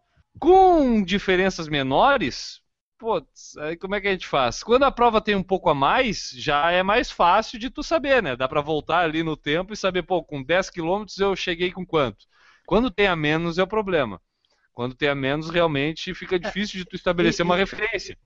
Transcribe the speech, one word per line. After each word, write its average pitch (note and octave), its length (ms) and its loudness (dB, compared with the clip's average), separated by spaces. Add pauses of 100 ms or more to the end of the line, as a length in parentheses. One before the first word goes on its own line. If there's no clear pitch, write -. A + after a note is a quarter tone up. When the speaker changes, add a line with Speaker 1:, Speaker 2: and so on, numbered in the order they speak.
(400)
Speaker 1:
Com D#4+ 640 6
diferenças F#3 640 0
menores, D3+ 920 0 (400)
pô, G#3 260 -4 (340)
aí D#3 180 -8
como F#3+ 180 -6
é G#3 60 -4
que G3 60 -6
a G3+ 40 0
gente F#3 160 -6
faz? C3 360 0
Quando B3 200 2
a C4 80 4
prova A3+ 300 2
tem G#3 140 0
um F#3+ 80 0
pouco F3+ 260 0
a D#3 60 4
mais, F3+ 600 0
já D3 360 0
é F3+ 120 2
mais G#3 260 0
fácil G3+ 480 2
de A3+ 120 -10
tu - 120 -10
saber, C#4 400 2
né? C#3+ 140 -2
Dá C3 120 -2
pra D3+ 140 0
voltar D#3 380 -2
ali E3 240 0
no D#3 140 -4
tempo F3 360 -4
e G3+ 40 -10
saber, F#3 260 -2
pô, E3+ 200 -2
com C#3 200 -10
dez F3 260 0
quilômetros F#3 500 -4
eu G3 160 0
cheguei F3+ 360 -4
com F3+ 140 -10
quanto? C#3 400 -2 (400)
Quando A3+ 260 2
tem G3+ 160 2
a F3+ 80 0
menos D#3+ 420 0
é F#3 60 2
o F#3+ 40 2
problema. F3+ 520 -2 (540)
Quando B2 200 -8
tem D3 140 -4
a C#3+ 80 0
menos, C#3+ 340 -4
realmente D#3+ 640 -2
fica F#3 220 -4
Speaker 2:
É, F3+ 40 -2
Speaker 1:
difícil G3 400 -6
de F3+ 60 -8
tu F#3 120 -12
estabelecer E3+ 480 0
Speaker 2:
e, - 20 2
Speaker 1:
uma F3+ 80 2
Speaker 2:
e F3+ 40 2
Speaker 1:
referência. G3+ 680 -4